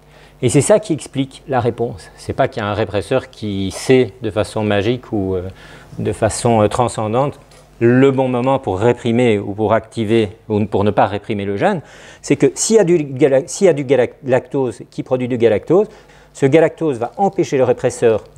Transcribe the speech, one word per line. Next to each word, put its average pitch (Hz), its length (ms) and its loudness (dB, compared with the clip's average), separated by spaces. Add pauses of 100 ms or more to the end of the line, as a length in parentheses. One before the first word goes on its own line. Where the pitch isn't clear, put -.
(400)
Et 131 80 0
c'est 143 120 2
ça 208 200 4
qui 214 120 -4
explique - 540 -8
la 131 140 -2
réponse. 117 560 -6
C'est - 160 -8
pas 131 160 0
qu'il 110 160 -8
y - 20 -4
a - 20 -2
un 104 60 -2
répresseur 101 560 -4
qui 98 400 -6
sait 127 420 2 (100)
de 110 80 -6
façon 107 340 -2
magique 104 480 -2
ou, 95 240 -2
euh, 90 120 -6 (520)
de 110 120 -2
façon, 110 500 0
euh, 107 40 6
transcendante 117 720 -2 (400)
le 127 320 6
bon 131 160 0
moment 127 320 0
pour 95 220 -4
réprimer 117 580 2
ou 101 160 -6
pour 107 180 0
activer 110 580 0 (180)
ou 107 180 0
pour 98 160 -2
ne 104 80 2
pas 117 160 2
réprimer 101 380 -6
le 101 120 -6
gène, 165 240 -2 (420)
c'est 139 140 0
que 135 180 2
s'il - 220 0
y - 20 6
a 202 60 4
du 170 200 2
gala-, 135 420 2
s'il - 200 -2
y 175 40 6
a - 20 6
du 143 120 -6
gala-, 123 220 2 (180)
lactose 127 680 -2
qui - 120 -10
produit 127 260 -4
du 127 80 -2
galactose, 117 520 2 (440)
ce - 140 0
galactose 156 520 2
va 113 180 -6
empêcher 180 420 -2
le 127 60 2
répresseur 117 600 0 (140)